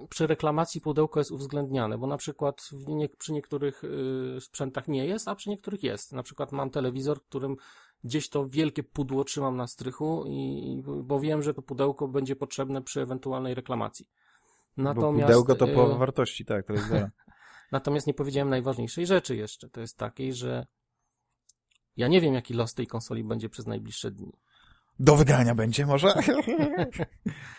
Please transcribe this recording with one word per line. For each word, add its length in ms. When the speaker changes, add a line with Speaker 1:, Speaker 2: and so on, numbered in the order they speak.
Speaker 1:
e, 40
przy 180
reklamacji 540
pudełko 400
jest 100
uwzględniane, 680
bo 80
na 100
przykład 440
w 160
nie-, 200
przy 240
niektórych, 500
e, 40
sprzętach 480
nie 180
jest, 220
a 60
przy 160
niektórych 320
jest. 300
Na 100
przykład 300
mam 180
telewizor, 520
którym 340
gdzieś 240
to 180
wielkie 360
pudło 420
trzymam 320
na 100
strychu, 600
i, 460
i, 100
bo 180
wiem, 220
że 120
to 80
pudełko 460
będzie 280
potrzebne 460
przy 180
ewentualnej 540
reklamacji. 520
Speaker 2:
Bo 60
Speaker 1:
Natomiast, 440
Speaker 2:
pudełko 280
to 140
Speaker 1:
e, 60
Speaker 2:
połowa 240
wartości, 460
tak, 220
telewizora. 440
Speaker 1:
<laughs> 300
Natomiast 340
nie 80
powiedziałem 340
najważniejszej 580
rzeczy 300
jeszcze. 320
To 120
jest 180
takiej, 360
że 320
ja 120
nie 120
wiem, 140
jaki 200
los 200
tej 120
konsoli 380
będzie 240
przez 180
najbliższe 440
dni. 220
Speaker 2:
Do 180
wygrania 380
będzie 320
może? 280
<laughs> 60